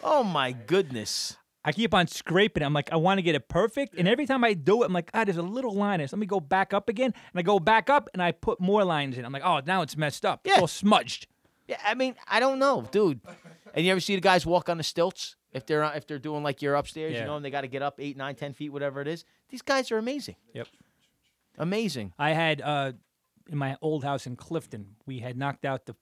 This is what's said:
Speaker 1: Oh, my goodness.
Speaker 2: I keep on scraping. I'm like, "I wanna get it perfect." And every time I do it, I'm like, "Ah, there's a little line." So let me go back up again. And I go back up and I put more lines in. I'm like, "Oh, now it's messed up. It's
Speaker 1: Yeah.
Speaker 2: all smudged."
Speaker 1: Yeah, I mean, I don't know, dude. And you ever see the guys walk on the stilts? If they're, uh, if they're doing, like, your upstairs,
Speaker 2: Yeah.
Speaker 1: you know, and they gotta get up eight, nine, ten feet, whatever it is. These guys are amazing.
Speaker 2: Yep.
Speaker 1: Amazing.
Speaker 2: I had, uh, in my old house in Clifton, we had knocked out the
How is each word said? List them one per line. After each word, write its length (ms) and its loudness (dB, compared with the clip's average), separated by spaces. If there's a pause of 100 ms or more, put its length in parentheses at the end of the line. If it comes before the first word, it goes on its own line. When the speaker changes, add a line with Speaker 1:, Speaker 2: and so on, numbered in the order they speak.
Speaker 1:
Oh, 200 4
my 300 0
goodness. 840 -2 (280)
Speaker 2:
I 80 0
keep 220 0
on 120 6
scraping. 560 0
I'm 120 0
like, 180 -2
"I 40 0
wanna 260 4
get 120 2
it 140 -4
perfect." 480 0
And 100 2
every 200 2
time 180 2
I 80 4
do 300 4
it, 40 4
I'm 60 -2
like, 220 -2
"Ah, 100 2
there's 140 0
a 40 -2
little 320 -4
line." 320 0
So 80 -10
let 60 -4
me 60 -4
go 140 0
back 340 0
up 160 0
again. 160 0 (260)
And 60 -2
I 40 0
go 160 4
back 320 4
up 220 4
and 100 -2
I 100 4
put 280 -4
more 240 4
lines 340 0
in. 60 -8
I'm 80 -10
like, 120 -8
"Oh, 220 2
now 160 2
it's 140 -6
messed 300 -2
up. 180 0
It's 100 4
Speaker 1:
Yeah. 60 10
Speaker 2:
all 80 2
smudged." 580 0 (400)
Speaker 1:
Yeah, 180 -8
I 100 0
mean, 200 -2 (140)
I 100 2
don't 220 2
know, 220 4 (100)
dude. 280 2 (540)
And 100 0
you 60 4
ever 80 4
see 160 0
the 60 0
guys 260 4
walk 220 2
on 80 -2
the 80 -6
stilts? 500 -4 (180)
If 140 -10
they're, 160 0
uh, 140 -2
if 100 -10
they're 140 -10
doing, 240 -6
like, 180 -4
your 140 2
upstairs, 380 -4
Speaker 2:
Yeah. 60 -4
Speaker 1:
you 60 -4
know, 80 -6
and 100 -8
they 60 -8
gotta 160 -6
get 160 -6
up 160 -4
eight, 180 -8
nine, 200 -8
ten 160 -10
feet, 160 -10
whatever 320 -6
it 80 -6
is. 160 -8 (240)
These 140 -16
guys 280 -2
are 80 -2
amazing. 380 -8 (160)
Speaker 2:
Yep. 160 -12 (880)
Speaker 1:
Amazing. 600 -4
Speaker 2:
I 140 2
had, 280 0
uh, 320 -2 (560)
in 100 -6
my 220 -4
old 240 -2
house 220 -4
in 100 -10
Clifton, 600 -10 (100)
we 140 -10
had 160 -10
knocked 280 -6
out 220 -4
the 160 -14